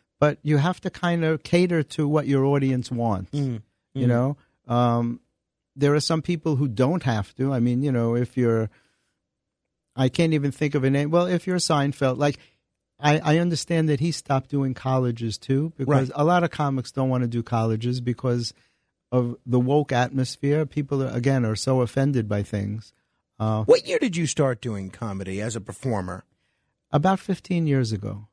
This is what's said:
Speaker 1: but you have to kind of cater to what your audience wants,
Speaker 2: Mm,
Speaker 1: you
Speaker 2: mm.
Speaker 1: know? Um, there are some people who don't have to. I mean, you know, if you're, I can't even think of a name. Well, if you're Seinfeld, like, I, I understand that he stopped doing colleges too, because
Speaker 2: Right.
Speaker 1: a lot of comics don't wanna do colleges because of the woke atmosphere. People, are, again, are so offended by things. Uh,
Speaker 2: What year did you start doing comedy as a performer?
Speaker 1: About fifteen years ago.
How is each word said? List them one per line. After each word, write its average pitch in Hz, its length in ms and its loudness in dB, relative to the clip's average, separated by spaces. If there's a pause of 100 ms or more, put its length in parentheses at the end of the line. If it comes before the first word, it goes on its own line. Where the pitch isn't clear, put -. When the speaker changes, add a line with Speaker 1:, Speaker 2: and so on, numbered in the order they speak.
(200)
Speaker 1:
but 147 220 2
you 151 160 2
have 170 240 0
to 190 80 -6
kind 170 340 -2
of 160 200 -2
cater 175 400 2
to - 220 -2
what 147 220 0
your 135 160 2
audience 135 480 0
wants, 110 400 -2
Speaker 2:
Mm, 131 300 -4 (320)
Speaker 1:
you 135 120 -2
Speaker 2:
mm. 123 40 4
Speaker 1:
know? 123 280 0 (300)
Um, 120 540 0 (540)
there 143 180 2
are 151 80 2
some 160 200 0
people 160 360 -2
who 143 100 0
don't 131 360 0
have 110 320 -2
to. 135 180 -2
I 123 80 0
mean, 123 200 2
you 143 120 0
know, 117 220 0
if 120 200 -2
you're, 113 340 2 (1300)
I 131 140 2
can't 160 240 2
even 143 180 0
think 147 240 -2
of 131 80 0
a 135 60 2
name. 143 220 0
Well, 175 160 4
if 180 200 -2
you're 180 100 0
Seinfeld, 139 600 0
like, 147 220 0 (600)
I, 151 200 2
I 160 180 2
understand 170 500 0
that 143 140 0
he 165 100 0
stopped - 380 -4
doing 135 240 -2
colleges 123 640 -2
too, 147 400 -2
because 135 320 2
Speaker 2:
Right. - 60 -10
Speaker 1:
a 143 100 2
lot 175 180 4
of 165 80 0
comics 135 400 -2
don't 131 180 0
wanna 127 180 0
do 117 140 -2
colleges 113 600 -2
because 120 520 -2 (600)
of 120 320 0
the 123 160 2
woke 139 320 2
atmosphere. 135 720 0
People, 139 380 -4
are, 123 120 -4
again, 127 300 2
are 107 100 0
so 131 260 0
offended 131 460 0
by 104 160 -2
things. 104 480 -6 (480)
Uh, 110 240 0
Speaker 2:
What 508 240 4
year 539 100 -2
did 214 180 0
you 170 120 0
start 131 340 0
doing 98 300 -6
comedy 98 500 -6
as 107 140 -6
a 113 40 -6
performer? 98 640 -6 (680)
Speaker 1:
About 185 280 2
fifteen 175 460 -4
years 131 260 0
ago. 101 420 -8